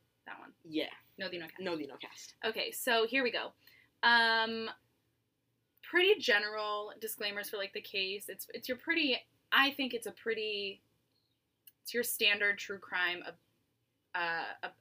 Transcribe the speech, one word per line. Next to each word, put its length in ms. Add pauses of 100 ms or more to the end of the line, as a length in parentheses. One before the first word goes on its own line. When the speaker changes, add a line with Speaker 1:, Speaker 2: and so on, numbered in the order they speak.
(260)
Speaker 1:
That 140
one. 100 (180)
Speaker 2:
Yeah. 180 (300)
Speaker 1:
No, 120
the 100
No 80
Cast. 140
Speaker 2:
No, 160
the 100
No 160
Cast. 320 (100)
Speaker 1:
Okay, 280
so 340
here 160
we 80
go. 220 (500)
Um, 680 (1120)
pretty 380
general 800
disclaimers 480
for, 100
like, 140
the 80
case. 480
It's, 240
it's 160
your 80
pretty, 420 (340)
I 180
think 240
it's 140
a 20
pretty, 680 (1040)
it's 100
your 80
standard 560
true 220
crime 440
up-, 140 (800)
uh, 500
up-, 140